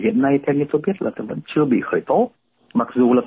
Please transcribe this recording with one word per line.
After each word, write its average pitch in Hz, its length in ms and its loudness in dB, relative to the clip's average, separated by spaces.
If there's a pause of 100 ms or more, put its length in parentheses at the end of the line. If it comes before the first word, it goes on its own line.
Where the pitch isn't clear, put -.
hiện 110 180 0
nay 139 240 2
theo 147 100 0
như 143 160 0
tôi 151 160 0
biết 196 120 0
là 110 180 -4
vẫn 107 220 -10 (160)
chưa 151 100 2
bị 123 180 2
khởi - 220 -2
tố. 208 240 0 (440)
Mặc 120 220 0
dù 123 180 4
là 123 140 4